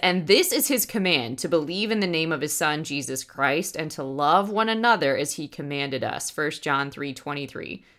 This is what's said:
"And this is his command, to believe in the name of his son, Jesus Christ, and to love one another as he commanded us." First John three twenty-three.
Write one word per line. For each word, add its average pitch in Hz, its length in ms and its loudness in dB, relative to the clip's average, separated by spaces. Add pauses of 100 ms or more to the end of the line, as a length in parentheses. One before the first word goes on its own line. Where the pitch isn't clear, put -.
"And 180 240 2
this 254 260 6
is 269 160 2
his 254 200 2
command, 156 520 0
to - 80 -2
believe 170 440 0
in 220 80 2
the 196 80 2
name 165 240 0
of 143 100 -2
his 147 120 -2
son, 151 300 0
Jesus 135 400 -6
Christ, 139 520 -2
and 156 160 -6
to 151 120 -8
love 147 460 2
one 220 180 0
another 220 480 4
as 151 180 -2
he 151 140 -8
commanded 143 560 -4
us." - 280 -4
First 151 320 -4
John 139 260 0
three 139 240 -8
twenty-three. 143 720 -10 (160)